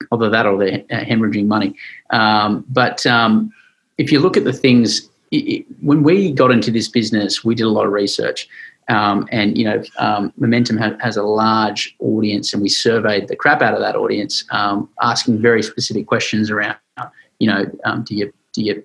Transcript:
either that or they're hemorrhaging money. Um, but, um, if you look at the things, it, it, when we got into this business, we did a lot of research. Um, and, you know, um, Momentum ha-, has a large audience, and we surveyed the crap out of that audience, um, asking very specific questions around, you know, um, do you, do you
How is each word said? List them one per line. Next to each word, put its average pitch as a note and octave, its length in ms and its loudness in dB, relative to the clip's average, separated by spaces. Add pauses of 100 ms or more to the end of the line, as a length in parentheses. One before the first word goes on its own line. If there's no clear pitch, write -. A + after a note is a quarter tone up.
(120)
either A2+ 180 0
that A2 160 2
or G2 120 2
they're F#2+ 320 -2
hemorrhaging A2 560 0
money. G#2 280 0 (360)
Um, G#2+ 580 2
but, B2+ 380 0
um, A2+ 460 2 (460)
if C3 140 -2
you C#3 80 6
look F3+ 160 4
at - 80 2
the B2+ 80 0
things, B2 560 2 (220)
it, D3+ 60 0
it, - 300 -4 (140)
when D3+ 220 2
we F3+ 300 4
got C3 180 4
into A#2 200 2
this A2 180 -2
business, G#2+ 540 -2
we A2+ 120 0
did A2+ 100 -2
a A2 60 2
lot G#2+ 160 2
of G2+ 60 -2
research. G2+ 560 -2 (400)
Um, G#2 440 0
and, G#2 260 0
you A#2 60 2
know, G#2+ 180 -2 (160)
um, G#2 380 -2
Momentum A#2 400 0
ha-, G#2+ 240 -2
has A2+ 160 -4
a G2+ 60 0
large A2 760 0
audience, G#2+ 540 -2
and G2+ 100 -4
we G2+ 60 0
surveyed G#2 580 0
the - 100 -8
crap - 260 2
out A2 120 2
of G#2 60 -2
that G#2 160 -2
audience, G#2 540 -4
um, G#2 380 -2 (140)
asking A2+ 380 0
very A#2 220 4
specific G#2+ 440 -6
questions G#2+ 440 -2
around, G#2+ 260 -4 (640)
you A2+ 80 2
know, G2 160 2 (200)
um, A2+ 200 -4
do G#2 100 -10
you, G2+ 180 -4 (200)
do A2+ 100 -4
you G#2+ 220 -4